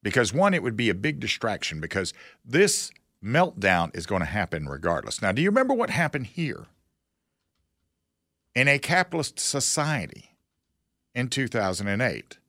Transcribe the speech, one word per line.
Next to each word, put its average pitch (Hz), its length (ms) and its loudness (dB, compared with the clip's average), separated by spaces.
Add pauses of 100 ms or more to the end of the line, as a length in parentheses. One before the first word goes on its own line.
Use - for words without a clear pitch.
Because, 107 320 2
one, 185 220 4
it 170 80 -2
would 117 140 -4
be 117 120 2
a 95 60 2
big 143 240 -4
distraction 104 640 -4
because 90 340 -4 (300)
this 156 480 2 (280)
meltdown 98 760 2
is 85 100 -8
gonna 92 200 0
happen 78 420 -4
regardless. 76 520 -4
Now, 98 120 0
do 123 100 0
you 185 80 4
remember 262 240 4
what 226 160 -2
happened 151 380 -2
here 160 380 -6 (1900)
in 131 140 4
a 143 100 4
capitalist 170 600 0
society - 960 -2 (800)
in 123 120 -2
two 123 200 -2
thousand 98 400 0
and 101 120 0
eight 87 380 -4 (100)